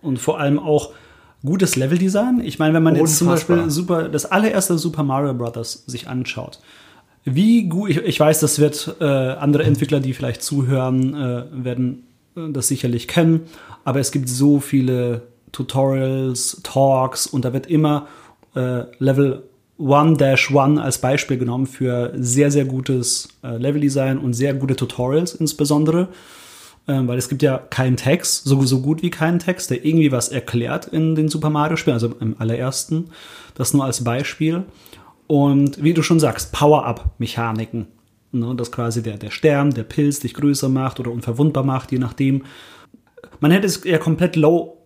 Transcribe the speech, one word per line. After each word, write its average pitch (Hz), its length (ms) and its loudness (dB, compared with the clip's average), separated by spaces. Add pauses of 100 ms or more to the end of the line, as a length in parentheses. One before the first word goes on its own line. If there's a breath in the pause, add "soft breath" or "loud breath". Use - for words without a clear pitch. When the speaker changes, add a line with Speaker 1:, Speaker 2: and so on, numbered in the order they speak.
Speaker 1:
Und 135 160 -4
vor 147 200 -2
allem 147 200 2
auch 151 320 0 (540 loud breath)
gutes 180 320 0
Leveldesign. 190 680 2
Ich - 140 -8
meine, 156 160 2
wenn 165 80 4
man 160 140 6
jetzt 156 220 2
zum 175 100 4
Speaker 2:
Unfassbar. 175 280 2
Speaker 1:
Beispiel 165 140 0
Super, 170 380 -2
das 147 180 -4
allererste 190 500 0
Super 156 260 -2
Mario 139 300 0
Brothers 120 540 -8
sich 123 220 -12
anschaut, - 500 -8 (680 soft breath)
wie 196 440 4
gu-, 180 180 -2
ich, 156 120 2
ich 175 220 -2
weiß, 156 200 4
das 147 180 0
wird, 147 420 0
äh, 165 40 -2
andere 143 600 0
Entwickler, 139 360 2
die 131 120 -4
vielleicht 123 300 -6
zuhören, 131 720 0
äh, 123 300 -6 (200)
werden, 127 400 -4 (320)
äh, 160 160 -10
das 135 160 -4
sicherlich 120 400 -4
kennen. 165 380 2 (380 loud breath)
Aber 135 140 -2
es 135 140 -2
gibt 131 160 -2
so 139 320 4
viele 123 600 0 (300)
Tutorials, 131 1080 -2
Talks 135 640 0
und 127 200 -2
da 123 80 -4
wird - 120 -4
immer, 151 420 0 (460 loud breath)
äh, 127 280 -2 (160)
Level 135 460 2 (360)
one 147 360 4
dash 135 360 2
one 147 300 4
als 139 160 -4
Beispiel 135 400 -2
genommen 123 280 -2
für 123 500 -4
sehr, 127 340 2
sehr 143 140 -2
gutes, 131 640 -4 (160)
äh, 120 140 -8
Leveldesign 135 600 0
und 131 140 -2
sehr 131 220 0
gute 135 200 -2
Tutorials 131 600 -2
insbesondere. 156 720 0 (800 loud breath)
Ähm, 135 180 0
weil 120 120 -2
es 123 100 -6
gibt 139 140 -4
ja - 160 2
keinen 127 380 0
Text, - 480 -2
so, 135 200 4
so 127 160 2
gut 151 220 -2
wie 175 80 -2
keinen 170 280 0
Text, 180 320 -4
der - 140 -4
irgendwie 156 260 4
was 123 200 -2
erklärt 120 580 -4
in 160 260 0
den 156 140 2
Super 151 220 -2
Mario 151 260 0
Spielen, 151 180 0
also 117 240 -2
im 110 220 -4
allerersten, 127 680 -4 (440 loud breath)
das - 200 -4
nur 139 100 4
als 123 180 -4
Beispiel. 156 640 -2 (640 loud breath)
Und 143 560 4
wie 165 100 6
du 160 80 2
schon 165 160 4
sagst, 139 340 0
Power-Up-Mechaniken, 117 1300 0 (460)
ne, 123 240 -2
dass 117 160 -6
quasi 117 320 -4
der, 107 140 -6
der 104 120 -12
Stern, 143 420 2
der 113 120 -4
Pilz 143 360 0
dich - 140 -6
größer 143 360 0
macht 131 280 -2
oder 120 140 -6
unverwundbar 131 500 0
macht, 131 300 -2
je 131 60 0
nachdem. 135 440 0 (960 loud breath)
Man 147 140 4
hätte 196 140 4
es - 180 -4
ja 175 140 2
komplett 160 360 0
low 160 500 2